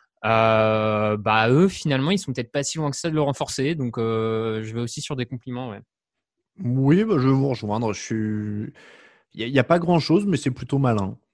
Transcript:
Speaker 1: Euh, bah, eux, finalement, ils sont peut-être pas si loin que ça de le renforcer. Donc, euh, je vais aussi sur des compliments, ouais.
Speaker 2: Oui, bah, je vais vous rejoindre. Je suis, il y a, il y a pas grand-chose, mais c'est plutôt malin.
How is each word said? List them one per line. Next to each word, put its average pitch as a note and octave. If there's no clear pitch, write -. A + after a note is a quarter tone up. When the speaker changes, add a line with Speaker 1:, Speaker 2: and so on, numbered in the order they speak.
Speaker 1:
Euh, A2
bah, A2
eux, D#3+
finalement, C#3+
ils G3+
sont C3+
peut-être B2
pas C#3+
si -
loin D3+
que -
ça E3+
de D#3
le D3+
renforcer. C#3
Donc, B2+
euh, A2+
je A2
vais A#2
aussi A#2+
sur D3
des B2+
compliments, B2+
ouais. G#2
Speaker 2:
Oui, C3+
bah, G#3+
je C3
vais C3+
vous C3+
rejoindre. A2
Je -
suis, G#2+
il -
y -
a, A#2
il C3+
y C#3
a B2
pas F3
grand-chose, E3+
mais F3
c'est -
plutôt B2+
malin. A2+